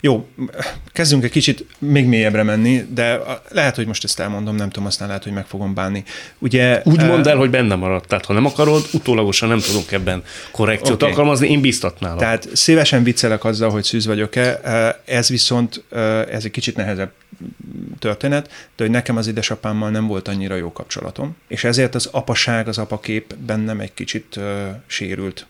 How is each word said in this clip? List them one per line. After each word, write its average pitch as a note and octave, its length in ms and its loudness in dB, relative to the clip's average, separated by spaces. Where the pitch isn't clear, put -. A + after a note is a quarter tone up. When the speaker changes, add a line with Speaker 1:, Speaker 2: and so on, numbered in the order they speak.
Speaker 1:
jó, B2 280 2
kezdjünk D3 320 2
egy A#2+ 60 0
kicsit - 340 0
még C#3+ 280 4
mélyebbre G#2+ 360 4
menni, A2 520 2
de A#2 180 2
a, B2 360 -4
lehet, C#3+ 280 0
hogy A2+ 100 -4
most A2 180 -6
ezt - 160 -4
elmondom, G#2 360 -4
nem G2+ 140 -2
tudom, G2+ 160 -6
aztán G2 220 -6
lehet, G2 140 -6
hogy G2+ 100 -8
meg G2 140 -6
fogom G2 280 -6
bánni. F#2+ 280 -4
Ugye, B2 460 4
Speaker 2:
Úgy D3+ 180 6
Speaker 1:
ö, D#3+ 40 6
Speaker 2:
mondd E3 220 4
el, D3 80 6
hogy C3 140 4
benne A#2+ 240 2
maradt. F#2 340 -2
Tehát, G2 160 0
ha - 80 -2
nem A2 140 4
akarod, D3 460 2
utólagosan A2+ 560 2
nem A#2 120 4
tudunk G2 320 -2
ebben F#2 300 -2
korrekciót A2 500 2
Speaker 1:
Oké. - 80 4
Speaker 2:
alkalmazni, C#3+ 400 4
én D3 100 6
biztatnálak. F#2+ 580 -2
Speaker 1:
Tehát A2+ 340 0
szívesen D3 500 4
viccelek A#2 420 2
azzal, A2 260 2
hogy G#2 140 0
szűz A2 220 0
vagyok-e, A2 580 0
ö, A2+ 240 2
ez A#2+ 160 2
viszont, A#2+ 600 0
ö, A2 300 0
ez A2 140 -6
egy G#2+ 60 -6
kicsit - 260 -6
nehezebb F#2+ 340 -4
történet, C#3 480 -2
de - 80 -4
hogy A2 80 2
nekem A#2+ 240 0
az A2 100 -2
édesapámmal G#2+ 640 -4
nem G#2+ 160 0
volt G2+ 220 -4
annyira G2 280 -4
jó E2+ 160 -6
kapcsolatom, - 640 -10
és - 160 -6
ezért B2 300 2
az B2 180 -4
apaság, A#2 560 -2
az A2 100 -4
apakép A2 580 -6
bennem A2 440 -4
egy G2+ 140 -10
kicsit, - 420 -10
ö, G2+ 300 -6
sérült. F#2+ 640 -8